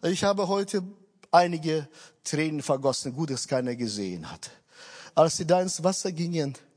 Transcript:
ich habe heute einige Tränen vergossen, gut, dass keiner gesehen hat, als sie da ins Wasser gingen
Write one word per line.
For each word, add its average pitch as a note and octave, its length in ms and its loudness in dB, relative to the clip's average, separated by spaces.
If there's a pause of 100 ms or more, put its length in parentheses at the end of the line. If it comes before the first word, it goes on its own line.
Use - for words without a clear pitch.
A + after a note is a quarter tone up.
ich F3 220 0
habe G3 220 2
heute G3 360 -2 (480)
einige D#3+ 560 4 (360)
Tränen D#3 380 -2
vergossen, C3+ 520 0
gut, D3 180 -4
dass B2+ 160 -4
keiner B2+ 300 0
gesehen G2 520 -4
hat, - 220 -14 (640)
als D#3+ 220 4
sie E3+ 100 -4
da F3+ 140 6
ins F#3 220 -4
Wasser F#3+ 280 0
gingen E3 440 -2 (220)